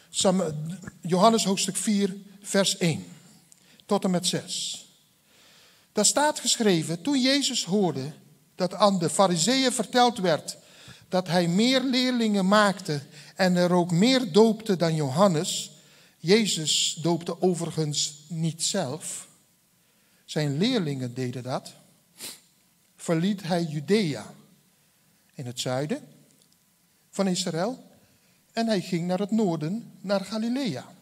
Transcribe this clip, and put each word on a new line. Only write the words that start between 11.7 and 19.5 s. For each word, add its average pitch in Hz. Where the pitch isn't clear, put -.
leerlingen 240
maakte 196
en 185
er 180
ook 180
meer 233
doopte 214
dan 165
Johannes. 156
Jezus 170
doopte 170
overigens 160
niet 165
zelf. -